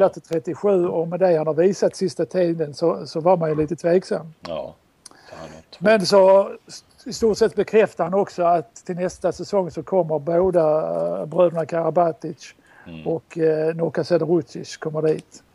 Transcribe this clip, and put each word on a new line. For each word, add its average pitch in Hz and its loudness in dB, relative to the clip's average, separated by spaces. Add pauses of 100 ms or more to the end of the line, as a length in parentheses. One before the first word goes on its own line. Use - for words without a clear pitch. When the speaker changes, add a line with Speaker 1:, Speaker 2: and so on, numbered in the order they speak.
Speaker 1:
Ja. 180 4
Speaker 2:
till 180 -16
trettiosju 175 -2
och 170 -2
med 170 -6
det 180 4
han 156 -2
har 156 0
visat 180 2
sista 175 -4
tiden 165 -2
så, 165 -4
så 165 -8
var 175 4
man 160 -2
ju 156 -2
lite 156 -2
tveksam. 170 -2 (140)
Speaker 1:
Ja. 78 -8 (580)
Han - -20
har 82 -16
två. 78 -20
Speaker 2:
Men 202 4
så 190 6 (180)
s-, - -20 (220)
i 226 -12
stort 214 0
sett 220 0
bekräftar 202 0
han 170 -6
också 190 -2
att 170 0 (100)
till 185 -8
nästa 180 -4
säsong 180 -4
så 160 -10
kommer 160 0
båda, 170 2 (580)
eh, 185 -8
bröderna 165 0
Karabatic 165 -2 (340)
Speaker 1:
Mm. 82 -12
Speaker 2:
och, 165 -6
eh, 160 0
Noka 165 -4
Sederucic 160 -2
kommer 156 -6
dit. - -4 (120)